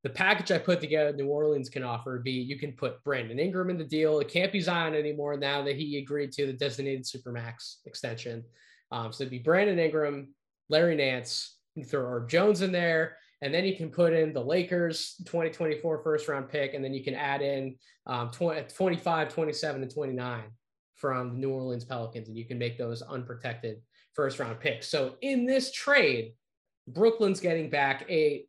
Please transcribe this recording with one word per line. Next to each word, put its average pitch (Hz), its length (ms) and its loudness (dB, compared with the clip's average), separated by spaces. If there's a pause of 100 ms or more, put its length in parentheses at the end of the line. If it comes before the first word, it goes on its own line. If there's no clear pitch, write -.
the 131 60 -2
package 202 420 2
I 160 60 4
put 180 220 2
together 151 320 2
New 139 140 -2
Orleans 147 420 2
can 131 140 -6
offer 120 300 -4
would 120 120 -6
be, 131 60 -2
you 127 280 -4
can 143 140 -6
put - 320 -6
Brandon 123 340 -2
Ingram 180 300 0
in 180 100 -2
the 156 60 -6
deal. 156 360 2
It 143 80 -2
can't 185 240 2
be 202 80 0
Zion 165 340 0
anymore 147 420 -2
now 143 260 0
that 139 140 0
he 147 220 -4
agreed 139 340 -4
to 143 140 0
the 135 60 -4
designated 135 520 -4
supermax 120 800 -10
extension. 117 600 -8 (480)
Um, 113 200 -6
so 139 120 -6
it'd 127 80 -8
be 123 80 -8
Brandon 180 380 4
Ingram, 147 560 0 (340)
Larry 160 280 6
Nance, 127 640 -2 (160)
you 151 80 -8
can - 80 -12
throw 131 160 0
Herb 120 240 -4
Jones 185 320 6
in 190 100 0
there, 165 460 2 (240)
and 139 120 0
then 185 100 2
you 190 120 0
can 160 140 -6
put 170 220 4
in 156 220 4
the 123 100 -2
Lakers 175 680 0 (100)
twenty 165 240 0
twenty-four 156 540 -2
first 151 260 0
round 139 220 -4
pick, 139 240 -2
and 135 100 -4
then 131 80 -4
you 135 100 -4
can 135 120 -4
add 139 260 0
in, 135 360 -2 (300)
um, 120 240 -4
tw-, 156 440 -2
twenty-five, 170 580 0
twenty-seven, 151 500 -2
and 127 80 -6
twenty-nine 123 540 -4 (520)
from 127 360 -2
the 123 60 -6
New 135 120 -2
Orleans 127 360 -4
Pelicans, 117 420 -8
and 110 80 -12
you 117 80 -8
can 120 140 -8
make 120 180 -2
those 117 240 -4
unprotected 120 800 -8 (340)
first 135 260 0
round 117 220 -4
picks. 120 280 -2
So 135 340 0
in 254 240 2
this 262 260 2
trade, 135 600 2 (520)
Brooklyn's 202 540 4
getting 165 300 0
back 139 400 2
a 156 380 4